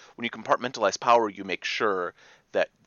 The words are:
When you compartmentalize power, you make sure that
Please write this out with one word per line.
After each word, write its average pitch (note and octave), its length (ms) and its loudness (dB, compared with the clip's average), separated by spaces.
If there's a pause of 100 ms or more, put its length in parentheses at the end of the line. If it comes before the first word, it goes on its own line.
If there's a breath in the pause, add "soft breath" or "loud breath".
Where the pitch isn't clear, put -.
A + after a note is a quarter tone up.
(160 loud breath)
When - 80 -8
you A#2 60 -4
compartmentalize A2+ 680 -2
power, A#2+ 300 4
you G2 140 -10
make G2 200 -6
sure F#2+ 500 -2 (400 soft breath)
that F#2+ 160 0 (180)